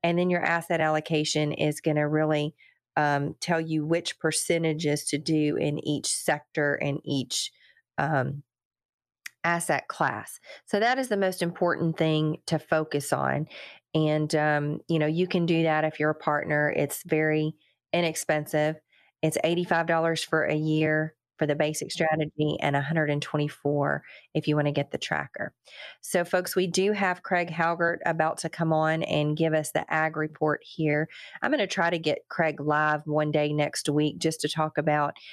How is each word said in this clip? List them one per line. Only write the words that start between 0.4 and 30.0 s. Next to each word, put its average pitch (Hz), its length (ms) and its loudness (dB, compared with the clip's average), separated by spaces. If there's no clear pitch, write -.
asset 165 400 0
allocation 151 720 0
is 151 260 0
gonna 151 300 2
really, 156 460 2
um, 143 420 0
tell 165 220 0
you 156 240 -2
which 165 340 -2
percentages 160 840 0
to - 120 -2
do 151 380 0
in 147 320 -2
each 147 200 -2
sector 147 680 -2
and 139 320 -4
each, - 480 -4
um, 139 460 0
asset 170 420 0
class. - 540 -4
So 202 160 0
that 247 180 2
is 254 80 -4
the 226 80 -2
most 190 260 0
important 170 560 0
thing 156 500 2
to 160 120 0
focus 151 540 -2
on. 139 340 0
And, 151 400 2
um, 147 540 0
you 165 100 2
know, 151 80 2
you 165 180 2
can 175 200 0
do 165 180 2
that 156 220 2
if 156 160 -2
you're 151 80 2
a 151 60 0
partner. 147 600 0
It's - 280 -2
very 156 520 2
inexpensive. 156 840 0
It's 160 220 2
eighty-five 170 440 0
dollars 165 360 0
for 160 220 0
a 151 100 0
year 156 580 0
for 160 80 0
the 147 100 2
basic 151 340 -2
strategy 151 680 0
and 143 160 0
a 139 60 2
hundred 151 280 0
and 147 120 0
twenty-four 147 840 -2
if 156 140 0
you 151 100 2
wanna 147 160 0
get 143 180 -2
the - 60 -6
tracker. - 560 -6
So, 175 240 0
folks, 180 280 0
we 185 140 2
do 185 240 2
have 196 320 0
Craig 175 260 0
Halgert 170 560 0
about 160 340 0
to 165 100 -4
come 160 240 0
on 156 300 2
and 151 340 0
give 160 160 2
us 156 180 0
the - 220 -2
ag 156 240 0